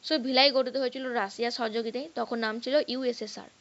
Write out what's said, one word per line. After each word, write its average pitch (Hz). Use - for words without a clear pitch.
So 311
ভিলাই 269
গঠিত 254
হয়েছিল 262
রাশিয়ার 233
সহযোগিতায়, 233
তখন 233
নাম 214
ছিল 262
ইউএসএসআর। 240